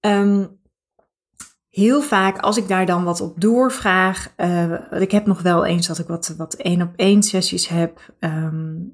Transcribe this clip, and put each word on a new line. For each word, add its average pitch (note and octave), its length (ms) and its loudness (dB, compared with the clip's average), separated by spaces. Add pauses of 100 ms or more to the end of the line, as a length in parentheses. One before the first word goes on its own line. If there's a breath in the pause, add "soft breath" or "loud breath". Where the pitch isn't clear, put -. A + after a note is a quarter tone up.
ehm, G3+ 440 2 (1300)
heel B3+ 260 4
vaak F#3+ 360 0
als G#3 180 0
ik G3+ 120 -4
daar F#3 180 0
dan F3+ 180 0
wat F3 160 -2
op E3 200 -8
doorvraag, G#3 960 2
eh, F3 640 -2
ik F#3+ 100 0
heb G#3 160 2
nog F#3+ 160 0
wel E3+ 220 2
eens F3 220 0
dat E3 120 -6
ik E3+ 80 -8
wat, E3+ 300 -8
wat E3 180 -8
één-op-één F#3 680 2
sessies F#3 460 -2
heb, E3 500 -4
ehm, D#3+ 560 -4 (200)